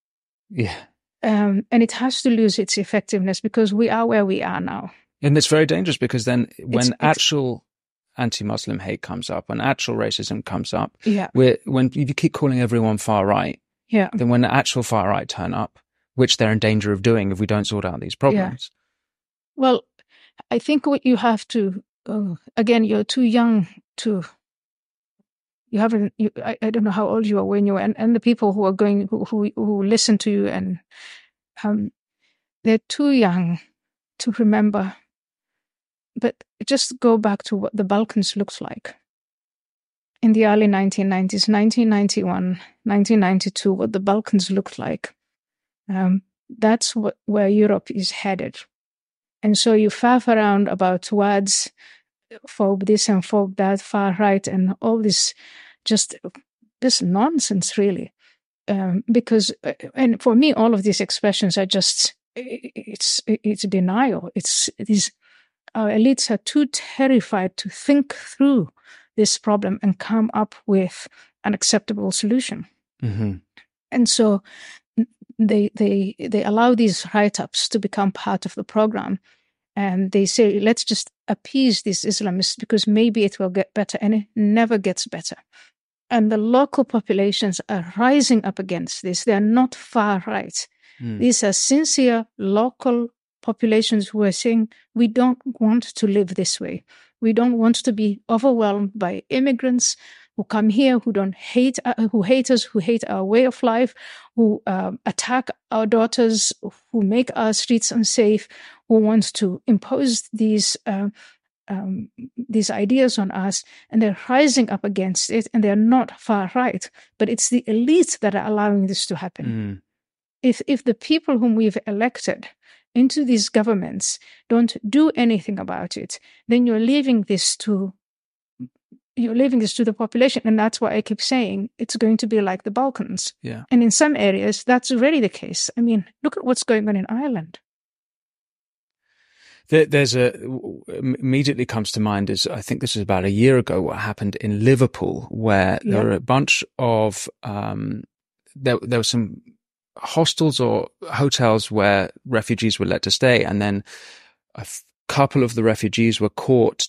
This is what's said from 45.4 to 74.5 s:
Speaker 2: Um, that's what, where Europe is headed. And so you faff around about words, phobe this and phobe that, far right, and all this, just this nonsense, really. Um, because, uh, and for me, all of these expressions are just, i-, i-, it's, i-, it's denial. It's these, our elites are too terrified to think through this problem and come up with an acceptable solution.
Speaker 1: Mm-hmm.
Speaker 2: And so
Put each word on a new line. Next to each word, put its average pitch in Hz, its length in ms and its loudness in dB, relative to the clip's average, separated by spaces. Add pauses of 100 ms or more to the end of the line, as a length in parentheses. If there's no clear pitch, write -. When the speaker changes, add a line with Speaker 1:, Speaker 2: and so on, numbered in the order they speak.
Speaker 2:
Um, 190 360 0 (260)
that's - 480 0
what, 208 200 -4 (100)
where 208 200 2
Europe 208 420 2
is 196 220 -4
headed. - 460 -6 (840)
And 208 160 2
so 226 160 4
you 214 160 4
faff 247 380 2
around 208 400 4
about 185 460 -2
words, 196 580 0 (760)
phobe 196 380 -2
this 214 240 2
and 190 140 2
phobe 196 320 -2
that, 196 260 0
far 196 380 -2
right, 196 280 2
and 190 340 0
all 226 200 0
this, - 320 0 (520)
just - 300 -2 (640)
this 254 200 0
nonsense, 202 760 0
really. 196 360 -2 (540)
Um, 190 440 -2
because, 226 400 2 (120)
uh, 135 100 -6 (220)
and 240 260 0
for 233 140 2
me, 285 180 6
all 226 200 2
of 196 100 0
these 208 180 0
expressions 196 560 0
are 196 80 0
just, - 480 -2 (240)
i-, 247 40 -12
i-, 254 340 -14
it's, - 520 -6
i-, 214 160 0
it's 214 200 -2
denial. 185 720 0
It's - 420 -2
these, 208 340 0 (600)
our 220 160 -2
elites 226 400 2
are 208 80 0
too 294 300 0
terrified 226 920 -2
to - 120 -10
think - 440 0
through 269 580 0 (460)
this 214 220 2
problem 202 420 -2
and 190 160 0
come 220 360 0
up 214 200 -2 (140)
with 190 400 0 (360)
an 202 120 -2
acceptable 202 560 -2
solution. 220 560 -4 (340)
Speaker 1:
Mm-hmm. 104 360 -4 (540)
Speaker 2:
And 240 180 2
so 208 340 2 (540)